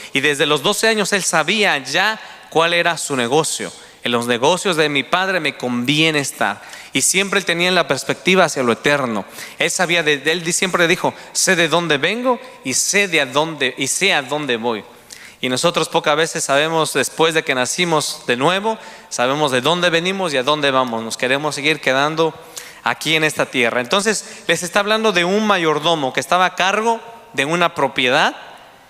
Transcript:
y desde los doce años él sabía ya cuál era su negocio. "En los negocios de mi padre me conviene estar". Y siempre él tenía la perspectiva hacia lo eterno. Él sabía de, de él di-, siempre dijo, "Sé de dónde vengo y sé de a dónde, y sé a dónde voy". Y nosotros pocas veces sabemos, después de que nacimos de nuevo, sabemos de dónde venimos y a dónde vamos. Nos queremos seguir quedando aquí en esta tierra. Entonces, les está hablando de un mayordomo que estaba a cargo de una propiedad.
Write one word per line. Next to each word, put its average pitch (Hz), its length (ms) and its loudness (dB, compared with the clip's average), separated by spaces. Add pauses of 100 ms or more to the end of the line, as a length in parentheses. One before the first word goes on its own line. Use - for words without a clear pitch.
(140)
y 139 60 2
desde 147 260 2
los 147 160 2
doce 202 260 2
años 214 240 0
él 190 100 0
sabía 175 560 2
ya 180 400 -2 (300)
cuál 165 240 2
era 170 240 2
su 143 200 -4
negocio. 120 540 0 (340)
"En 120 80 0
los 120 160 0
negocios 156 480 2
de 151 120 2
mi 143 140 0
padre 185 380 0
me 139 160 -4
conviene 147 640 0
estar". 104 420 -4 (300)
Y 135 80 0
siempre 196 400 0
él 180 40 -10
tenía 175 280 0
la 175 160 2
perspectiva 170 560 2
hacia 147 180 0
lo 120 80 2
eterno. 120 540 0 (340)
Él 165 120 0
sabía 170 340 0
de, 147 140 2
de 143 120 -2
él 170 140 -2
di-, 160 80 -2
siempre 175 340 2
dijo, 160 260 0 (200)
"Sé 185 240 2
de 165 100 4
dónde 156 320 2
vengo 233 400 0 (240)
y 127 120 -4
sé 202 340 0
de 160 140 2
a 135 40 0
dónde, 139 500 0
y 135 120 -2
sé 185 260 0
a 147 80 2
dónde 135 360 -2
voy". 113 260 -4 (560)
Y 127 80 -2
nosotros 160 400 0
pocas 156 280 0
veces 160 280 -2
sabemos, 156 480 0
después 156 420 0
de 160 80 2
que 139 140 -2
nacimos 156 720 -2
de 123 80 2
nuevo, 196 420 0 (300)
sabemos 135 420 0
de 127 100 2
dónde 175 300 2
venimos 175 420 -2
y 139 40 -2
a 127 80 0
dónde 147 260 2
vamos. 123 320 0
Nos 113 140 -8
queremos 139 400 -2
seguir 147 240 -2
quedando 151 520 0 (520)
aquí 139 320 -2
en 156 80 2
esta 147 220 -2
tierra. 117 340 0
Entonces, 190 640 -2
les 165 160 0
está 180 180 0
hablando 220 320 0
de 175 120 2
un 208 220 2
mayordomo 156 680 2
que 139 80 -2
estaba 180 260 2
a 175 80 -2
cargo 214 460 0 (320)
de 135 120 -2
una 170 300 0
propiedad. 139 640 2 (540)